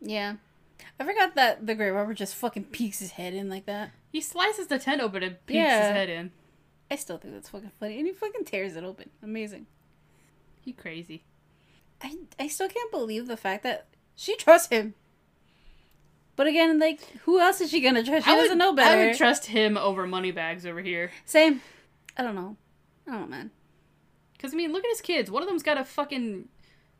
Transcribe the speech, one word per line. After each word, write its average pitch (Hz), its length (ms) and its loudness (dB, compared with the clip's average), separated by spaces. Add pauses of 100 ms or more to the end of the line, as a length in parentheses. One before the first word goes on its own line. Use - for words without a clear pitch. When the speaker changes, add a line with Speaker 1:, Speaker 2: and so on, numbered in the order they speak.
Speaker 1:
Yeah. 208 360 -6 (600)
I 277 60 -8
forgot 381 300 0
that 240 320 2
the 220 80 -2
grave 202 180 0
robber 208 200 -2
just 202 220 -8
fucking 208 300 -6
peeks - 340 -6
his 185 120 -12
head 180 220 -10
in 196 160 -8
like 196 160 -10
that. 208 260 -10 (200)
Speaker 2:
He 311 100 -6
slices 381 460 -4
the 269 120 -2
tent 269 220 -2
open 196 200 -4
and 180 240 -8
peeks 269 120 -4
Speaker 1:
Yeah. 247 300 4
Speaker 2:
his 202 80 2
head 190 140 0
in. 170 220 -8 (580)
Speaker 1:
I 285 60 -6
still 180 220 -10
think - 160 -18
that's - 160 -18
fucking 202 300 -18
funny. 214 180 -10
And 302 100 -4
he 381 60 -6
fucking 415 320 -8
tears 190 320 -6
it 165 80 -10
open. - 240 -16 (120)
Amazing. 214 460 -12 (920)
Speaker 2:
He 254 100 -14
crazy. 165 520 -16 (800)
Speaker 1:
I, 294 160 -14 (220)
I 277 80 -6
still 381 220 -4
can't 480 220 -8
believe 240 360 -6
the 240 100 -8
fact 226 260 -6
that - 240 -6 (280)
she - 220 -6
trusts 339 320 8
him. 220 240 0 (1400)
But 277 120 2
again, 320 320 4
like, 311 220 2 (220)
who 359 160 6
else 370 220 4
is 330 100 -2
she 311 100 2
gonna 254 220 4
trust? 277 220 2
She - 60 8
Speaker 2:
I - 40 8
would, 320 80 6
Speaker 1:
doesn't 349 160 4
know 370 120 6
Speaker 2:
I 294 40 -2
Speaker 1:
better. 262 320 8
Speaker 2:
would 233 100 2
trust 247 300 4
him 214 280 2
over 190 300 0
Moneybags 180 600 -4
over 170 160 -8
here. 175 300 -4 (140)
Speaker 1:
Same. 302 360 6 (540)
I 269 60 -4
don't 226 140 -4
know. 190 200 -10 (520)
I 277 40 -14
don't 220 100 -8
know, - 60 -12
man. 170 240 -14 (840)
Speaker 2:
'Cause, 269 160 -12
I 320 40 -6
mean, 330 140 -4
look 370 140 -4
at 480 40 -2
his 453 120 -4
kids. 247 300 -2
One 247 100 -2
of 370 80 -6
them's 349 140 -4
got 294 160 0
a 262 40 -4
fucking 262 640 -6 (520)